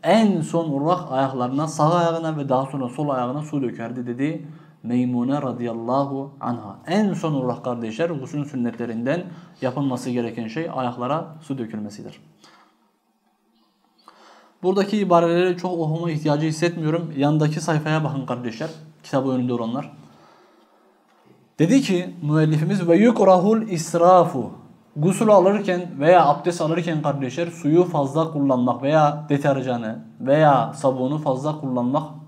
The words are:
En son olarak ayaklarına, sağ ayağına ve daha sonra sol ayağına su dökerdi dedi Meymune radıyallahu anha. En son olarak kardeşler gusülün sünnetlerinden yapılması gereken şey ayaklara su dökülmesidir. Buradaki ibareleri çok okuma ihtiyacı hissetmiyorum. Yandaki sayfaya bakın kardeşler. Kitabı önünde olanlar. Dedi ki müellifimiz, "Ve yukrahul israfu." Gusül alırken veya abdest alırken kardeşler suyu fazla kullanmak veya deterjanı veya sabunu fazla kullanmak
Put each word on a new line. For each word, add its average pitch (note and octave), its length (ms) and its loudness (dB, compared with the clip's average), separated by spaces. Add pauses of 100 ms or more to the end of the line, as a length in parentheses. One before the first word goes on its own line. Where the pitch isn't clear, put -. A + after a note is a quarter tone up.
En F#3+ 380 4
son E3 300 -2
olarak D3 420 -2
ayaklarına, C3+ 560 -2
sağ D3+ 260 2
ayağına E3 420 0
ve C#3+ 120 -6
daha C3+ 180 2
sonra C3+ 220 -6
sol D3 200 -6
ayağına C3 340 -2
su D3+ 200 -4
dökerdi A#2 440 -6
dedi C3+ 420 -6 (340)
Meymune B2 600 0
radıyallahu B2+ 880 -4 (100)
anha. A2 360 -8 (100)
En F#3+ 280 0
son D#3 200 -4
olarak B2 300 -4
kardeşler A#2+ 460 -4
gusülün C#3 340 -6
sünnetlerinden A#2+ 800 -4 (380)
yapılması C3 500 -4
gereken A#2 380 -4
şey D#3 260 -8
ayaklara B2+ 520 -4 (160)
su C3+ 160 -8
dökülmesidir. G#2+ 640 -12 (2500)
Buradaki G3 360 2
ibareleri F3 580 4
çok F3+ 160 -6
okuma E3+ 380 -2
ihtiyacı D3+ 360 0
hissetmiyorum. D#3+ 720 -2
Yandaki D3+ 440 2
sayfaya D#3 440 0
bakın C3 220 -4
kardeşler. B2 440 -6 (320)
Kitabı C3+ 280 -2
önünde B2+ 220 -2
olanlar. A#2 400 -6 (1700)
Dedi F#3+ 220 4
ki F3+ 420 -2
müellifimiz, D#3 680 0
"Ve E3+ 80 8
yukrahul G#3 680 6
israfu." F3 880 4 (460)
Gusül F#3 320 2
alırken F#3+ 680 4
veya D#3+ 280 6
abdest D3 340 0
alırken D#3+ 420 -2
kardeşler C#3+ 440 -2
suyu E3+ 380 4
fazla D#3 480 -2
kullanmak B2+ 500 0
veya D3+ 460 2
deterjanı B2+ 680 -2 (220)
veya C3+ 540 4
sabunu C3 440 -2
fazla D3+ 420 -4
kullanmak B2+ 420 -2 (260)